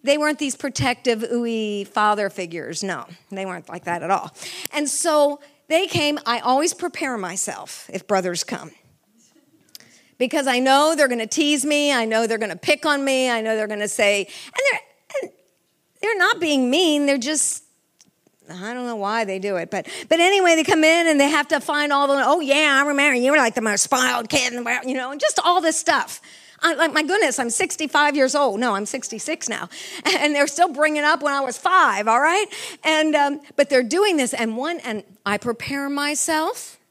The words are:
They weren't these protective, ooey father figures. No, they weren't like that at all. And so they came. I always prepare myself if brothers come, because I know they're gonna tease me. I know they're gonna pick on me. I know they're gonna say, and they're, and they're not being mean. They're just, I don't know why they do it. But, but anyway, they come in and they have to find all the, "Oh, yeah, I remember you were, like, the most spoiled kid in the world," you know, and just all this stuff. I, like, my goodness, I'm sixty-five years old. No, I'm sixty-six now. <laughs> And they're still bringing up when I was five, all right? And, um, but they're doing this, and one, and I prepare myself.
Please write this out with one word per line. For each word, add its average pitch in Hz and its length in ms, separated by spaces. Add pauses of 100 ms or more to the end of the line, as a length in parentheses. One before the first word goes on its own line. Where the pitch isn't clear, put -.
They 285 160
weren't 302 180
these 277 180
protective, 247 640
ooey 220 640
father 214 420
figures. 165 540
No, 175 220 (260)
they 190 160
weren't 180 200
like 170 180
that 175 180
at 170 80
all. - 220 (380)
And 294 160
so 294 520 (280)
they 339 200
came. 294 380
I 240 140
always 269 340
prepare 269 440
myself 180 720
if 185 160
brothers 185 360
come, - 280 (1500)
because 262 300
I 247 120
know 277 360
they're 277 140
gonna 233 180
tease 294 380
me. 294 260
I 233 140
know 220 200
they're 220 120
gonna 214 180
pick 294 300
on 285 180
me. 262 260
I 226 120
know 220 160
they're 214 100
gonna 208 220
say, 202 320
and - 400 (100)
they're, - 80 (420)
and - 100 (680)
they're 427 160
not 381 220
being 285 300
mean. 302 360
They're 277 120
just, 285 460 (840)
I 185 240
don't 247 120
know 233 100
why 214 300
they 190 140
do 196 180
it. 170 120
But, 190 180 (220)
but 330 100
anyway, 359 360
they 320 80
come 320 200
in 330 240
and 302 120
they 277 100
have 294 200
to 294 100
find 294 320
all 285 160
the, 277 180
"Oh, 302 140
yeah, 277 440
I 294 40
remember 277 280
you 247 160
were, 302 60
like, 233 180
the 226 60
most 208 220
spoiled 247 460
kid 247 220
in 240 60
the 240 60
world," 240 220
you 254 80
know, 262 180
and 285 80
just 587 200
all 349 220
this 320 160
stuff. - 440 (380)
I, 330 140
like, 311 180
my 311 120
goodness, 311 340
I'm 240 120
sixty-five 294 680
years 262 180
old. 254 260
No, 240 140
I'm 202 120
sixty-six 269 640
now. - 220 (180)
<laughs> - 180 (140)
And 294 140
they're 285 140
still 330 260
bringing 302 300
up 302 180
when 285 120
I 277 80
was 254 160
five, 262 500
all 233 120
right? 330 260 (380)
And, 311 320
um, 285 260 (140)
but 277 140
they're 254 140
doing 339 340
this, 254 160
and 220 240
one, 320 220
and 214 240 (220)
I 202 120
prepare 262 520
myself. 302 880 (120)